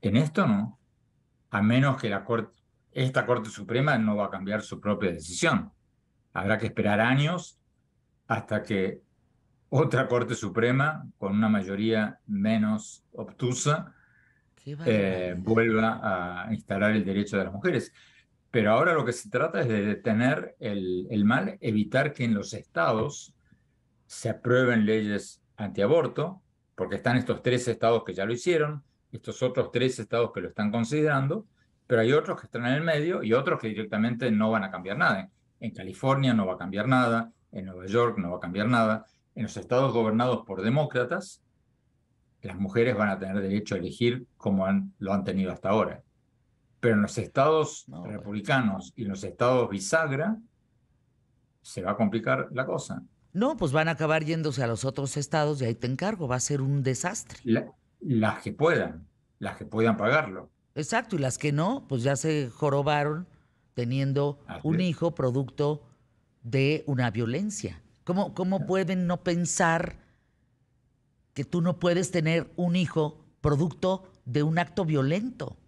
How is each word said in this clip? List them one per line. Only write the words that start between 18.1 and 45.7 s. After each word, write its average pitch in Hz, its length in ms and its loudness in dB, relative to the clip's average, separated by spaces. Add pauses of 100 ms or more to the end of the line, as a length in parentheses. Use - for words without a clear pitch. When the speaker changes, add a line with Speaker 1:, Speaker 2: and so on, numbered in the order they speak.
Speaker 1:
Pero 107 200 4
ahora 156 220 4
lo 151 100 2
que 120 80 -2
se - 180 -8
trata 160 320 0
es 139 60 0
de 104 180 2
detener 117 720 0
el, 95 500 -4
el 104 160 2
mal, 143 360 2
evitar 131 520 0
que 131 120 -4
en 117 80 2
los 101 200 -4
estados 143 800 -4 (720)
se - 240 -8
aprueben 120 560 4
leyes 104 560 -2 (160)
antiaborto, 131 840 0 (340)
porque 95 200 -6
están 123 220 2
estos 117 240 -2
tres 123 260 0
estados 117 380 2
que 92 80 -8
ya 98 120 -4
lo 113 80 -2
hicieron, 151 500 0 (280)
estos - 300 -10
otros 127 300 0
tres 127 280 0
estados 117 340 0
que 98 80 -6
lo 87 80 -6
están 107 220 -2
considerando, 143 760 0 (400)
pero 113 140 4
hay 117 120 4
otros 160 260 0
que - 80 -18
están 117 180 -6
en 123 80 2
el 151 100 0
medio 165 400 0
y 107 100 2
otros 139 260 2
que 113 100 -6
directamente 110 640 0
no 110 200 4
van 110 120 2
a 95 80 -6
cambiar 92 260 -6
nada. 123 320 0 (300)
En 113 120 -8
California 135 600 0
no 107 120 4
va 92 80 -2
a 87 40 -6
cambiar 98 300 -4
nada, 120 440 2 (200)
en 98 140 -10
Nueva 92 220 -14
York 113 300 2
no 87 140 -4
va 90 60 -4
a 87 40 -8
cambiar 95 260 -2
nada. 113 380 2 (280)
En 120 100 -8
los 107 140 -8
estados 123 360 2
gobernados 113 520 2
por 92 160 -6
demócratas, 139 800 -2 (1000)
las 98 160 -10
mujeres 113 380 2
van 104 140 2
a 95 100 -2
tener 95 220 -4
derecho 101 340 -2
a - 20 -2
elegir 120 500 -2 (100)
como 98 280 0
han, 98 340 0
lo 98 140 -2
han 98 120 0
tenido 95 260 -2
hasta - 180 -6
ahora. 101 340 0 (760)